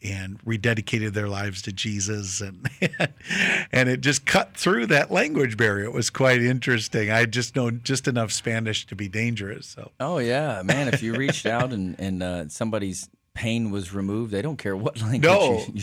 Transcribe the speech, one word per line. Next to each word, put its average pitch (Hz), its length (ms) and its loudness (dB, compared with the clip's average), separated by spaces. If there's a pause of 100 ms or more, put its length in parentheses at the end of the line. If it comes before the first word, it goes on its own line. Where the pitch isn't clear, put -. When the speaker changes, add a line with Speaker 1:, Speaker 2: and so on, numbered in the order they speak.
Speaker 1:
and 98 420 -6
rededicated 110 680 0
their 104 160 -2
lives 101 340 -4
to 107 100 -8
Jesus. 101 680 -4
And, 95 280 -8 (120)
<laughs> - 920 -2
and 127 160 4
it 127 120 0
just 135 260 2
cut - 300 2
through 175 300 2
that 143 260 4
language 180 440 2
barrier. 104 280 4
It 117 80 -6
was 131 180 0
quite 127 320 6
interesting. 120 680 2
I 113 160 6
just 117 280 -2
know 120 160 0
just 120 380 -2
enough 117 240 0
Spanish 113 560 -2
to 101 80 -10
be 101 100 -4
dangerous. 107 600 -4
So. - 320 -16
Speaker 2:
Oh, 156 180 -2
yeah, 123 460 0
man! 131 240 2
If 117 160 0
you 113 100 -2
reached 139 320 -4
Speaker 1:
<laughs> 113 120 0
Speaker 2:
out 127 140 0
and, 92 280 -4
and, 95 200 -4
uh, 90 280 -4
somebody's 101 600 -6 (260)
pain 113 360 -2
was 98 240 -6
removed, 101 380 -2
they 101 100 0
don't 147 160 -4
care 98 180 -4
what 110 260 -4
<laughs> - 0 -
language 117 200 2
Speaker 1:
No, 151 460 6
Speaker 2:
you, 110 60 -8
you 101 80 -6